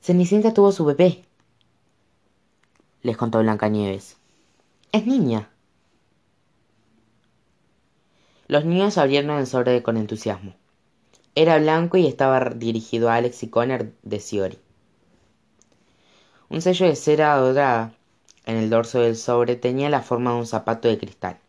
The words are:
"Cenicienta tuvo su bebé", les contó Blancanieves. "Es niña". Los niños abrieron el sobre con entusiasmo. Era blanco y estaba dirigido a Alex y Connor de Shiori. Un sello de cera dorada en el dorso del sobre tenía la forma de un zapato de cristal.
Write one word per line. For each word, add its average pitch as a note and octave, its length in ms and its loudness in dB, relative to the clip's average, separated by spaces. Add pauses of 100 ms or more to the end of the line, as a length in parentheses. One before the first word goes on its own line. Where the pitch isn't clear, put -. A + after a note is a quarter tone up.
"Cenicienta G3 540 2
tuvo G3+ 160 6
su G3 140 -2
bebé", E3+ 400 2 (1800)
les A#2 140 -4
contó A#2 240 0
Blancanieves. G#2+ 760 -2 (760)
"Es G#3+ 120 0
niña". D3 460 0 (3000)
Los D3 180 0
niños F#3 340 0
abrieron C#3+ 400 0
el C3 100 -2
sobre B2 340 0
con A2+ 140 -2
entusiasmo. G#2 580 -8 (800)
Era D#3+ 240 4
blanco D#3+ 380 0
y F3+ 100 4
estaba C3 440 0
dirigido A2+ 600 -2
a A#2 60 2
Alex A#2+ 260 -4
y A2+ 80 -12
Connor A#2 420 -2 (100)
de G#2 160 -8
Shiori. G2 400 -6 (1900)
Un D#3+ 140 -8
sello F#3 240 0
de D#3+ 80 2
cera D3+ 420 2
dorada C3 560 0 (520)
en A2+ 120 -4
el A2 140 -2
dorso A#2 300 0
del A#2 160 2
sobre A#2+ 400 0
tenía C3 340 -2
la C#3 120 0
forma B2 300 -2
de A#2+ 60 -2
un A#2+ 80 -6
zapato A2+ 400 -4
de A2 120 0
cristal. F#2 400 -12 (100)